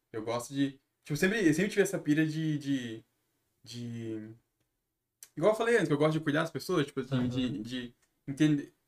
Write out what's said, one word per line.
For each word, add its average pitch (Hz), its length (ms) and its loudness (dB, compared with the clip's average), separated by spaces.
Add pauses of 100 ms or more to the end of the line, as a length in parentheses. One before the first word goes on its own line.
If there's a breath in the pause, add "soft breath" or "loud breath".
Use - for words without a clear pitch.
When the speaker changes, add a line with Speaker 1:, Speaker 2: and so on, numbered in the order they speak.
(120)
Speaker 1:
Eu 110 100 -6
gosto 120 320 -6
de... 139 240 0 (260)
Tipo, 147 120 -4
sempre, 196 300 2
eu 151 80 6
sempre 196 160 0
tive 202 120 2
essa 180 160 0
pira 156 280 2
de... 156 320 -2
de, 123 460 -6 (600)
de... 113 680 -10 (1040)
Igual 190 160 4
eu 214 40 2
falei 233 200 2
antes, 165 120 2
que 151 60 0
eu 135 40 2
gosto 156 160 4
de 156 60 0
cuidar 151 220 0
das - 80 -4
pessoas, 147 360 -2
tipo, - 140 -8
assim, 127 160 -2
Speaker 2:
Aham. 123 120 0
Speaker 1:
de, 120 340 -2
de 120 320 -10 (340)
entender, 143 440 2 (160)